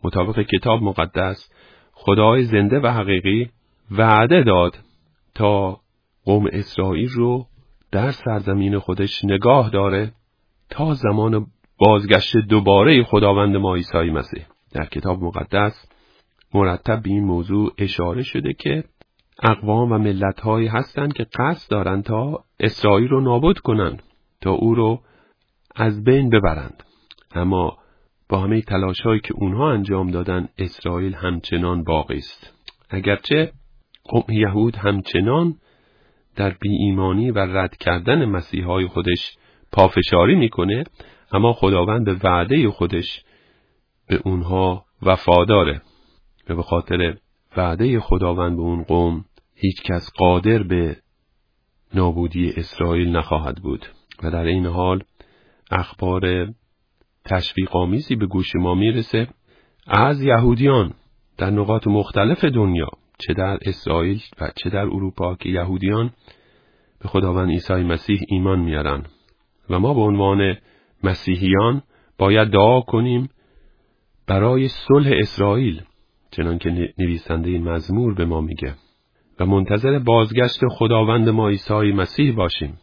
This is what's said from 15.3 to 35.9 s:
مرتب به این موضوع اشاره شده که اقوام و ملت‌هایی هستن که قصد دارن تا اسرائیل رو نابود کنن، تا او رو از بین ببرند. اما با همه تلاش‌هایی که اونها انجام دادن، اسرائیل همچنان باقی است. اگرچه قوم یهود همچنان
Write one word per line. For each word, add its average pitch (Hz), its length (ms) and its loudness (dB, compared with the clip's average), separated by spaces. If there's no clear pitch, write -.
مرتب 101 500 0
به 98 60 -6
این 101 140 0
موضوع 98 540 -2
اشاره 95 460 -4
شده 139 300 -6
که 147 300 -4
اقوام 113 480 2
و 113 60 0
ملت‌هایی 107 680 -2
هستن 135 420 -4
که 139 140 -6
قصد 139 480 -4
دارن 98 300 -2
تا 117 420 -6
اسرائیل 107 480 2
رو 135 140 2
نابود 135 380 2
کنن، 104 380 -2
تا 95 100 0
او 113 240 2
رو 113 260 0
از 107 280 -2
بین 127 260 2
ببرند. 85 540 0
اما 90 420 -2
با 98 100 0
همه 104 220 -2
تلاش‌هایی 95 580 -2
که - 140 -10
اونها 104 380 -2
انجام 95 400 -2
دادن، 90 460 -4
اسرائیل 90 560 -6
همچنان 87 680 -4
باقی 78 340 -2
است. - 360 -16
اگرچه 101 600 -2
قوم - 260 0
یهود 107 460 2
همچنان 104 800 0